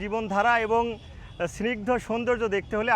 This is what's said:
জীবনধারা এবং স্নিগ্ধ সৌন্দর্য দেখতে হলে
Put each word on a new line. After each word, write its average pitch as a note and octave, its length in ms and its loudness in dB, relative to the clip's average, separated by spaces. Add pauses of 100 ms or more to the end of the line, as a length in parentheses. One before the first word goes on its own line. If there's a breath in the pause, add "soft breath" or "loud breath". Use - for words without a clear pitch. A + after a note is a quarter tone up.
জীবনধারা G#3 520 2 (140)
এবং A3+ 160 4 (720 loud breath)
স্নিগ্ধ G#3 340 -2 (180)
সৌন্দর্য A#3 360 0 (140)
দেখতে G3 220 -4
হলে A3+ 180 0